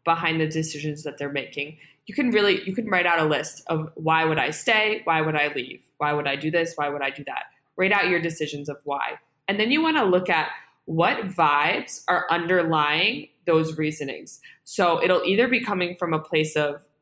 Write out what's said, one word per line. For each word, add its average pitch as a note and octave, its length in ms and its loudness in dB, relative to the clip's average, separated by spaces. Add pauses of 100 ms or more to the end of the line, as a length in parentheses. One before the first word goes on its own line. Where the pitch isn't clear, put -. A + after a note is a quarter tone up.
behind E3 360 0
the D#3 60 2
decisions D#3 560 -6
that C#3+ 160 -10
they're C#3+ 140 -6
making. C#3+ 460 -8 (280)
You G3 80 -12
can B3+ 160 0
really, G3+ 340 2
you F#3+ 120 -6
can A3 120 -4
write F3+ 180 2
out E3+ 120 4
a D#3+ 60 4
list D3+ 420 -2
of, D#3 300 -2
"Why D#3+ 280 2
would D#3 140 2
I C3 120 0
stay? G#3+ 520 0
Why D#3+ 180 2
would D#3 140 0
I D3 180 2
leave? C3 300 -8 (140)
Why D3 160 0
would C#3 160 -2
I C#3 80 -2
do D#3 160 -2
this? E3 240 0
Why D3 140 -2
would C#3+ 120 -6
I C#3 80 -2
do C#3 140 -12
that?" C3+ 220 -10 (280)
Write F#3+ 160 2
out G3+ 160 4
your F3+ 140 2
decisions D3+ 480 -4
of C#3+ 160 -8
why. C#3 340 -4 (300)
And G3 100 0
then A3 140 2
you D4+ 80 4
wanna D#4 240 2
look F#3 240 4
at E3 220 0 (340)
what F3 440 0
vibes D#3 760 0
are F3 240 0
underlying E3+ 1000 2 (180)
those D#3+ 320 2
reasonings. D3+ 640 -6 (240)
So F3 380 2
it'll F3+ 220 2
either G#3 240 2
be B3 120 0
coming F3+ 360 -2
from E3+ 160 -4
a D#3 60 0
place D#3 360 -2
of D3 280 -2 (200)